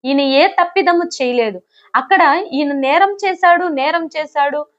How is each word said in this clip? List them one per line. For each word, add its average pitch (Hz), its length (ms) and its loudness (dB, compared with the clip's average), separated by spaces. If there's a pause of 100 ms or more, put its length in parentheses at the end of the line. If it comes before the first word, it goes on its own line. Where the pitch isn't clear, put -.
ఈయన 277 160 0
ఏ 277 260 2
తప్పిదము 349 560 0 (200)
చేయలేదు. 233 380 -2 (340)
అక్కడ 330 580 2
ఈయన 285 200 -2
నేరం 320 440 0 (100)
చేశాడు, 359 400 2
నేరం 320 400 -2
చేశాడు 294 600 -4 (120)